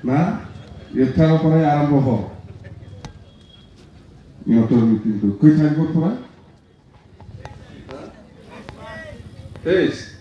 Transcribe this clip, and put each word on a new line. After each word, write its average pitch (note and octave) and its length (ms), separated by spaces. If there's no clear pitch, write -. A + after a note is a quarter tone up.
না, C3 140
ইফতাৰৰ D#3 400
পৰাই D#3+ 220
আৰম্ভ D3 280
হওক। G2+ 160
সিহঁতৰ A2+ 460
মিটিংটো। G#2 380
কেই D3+ 200
তাৰিখৰ D3+ 360
পৰা? E3 160
তেইছ। E3+ 320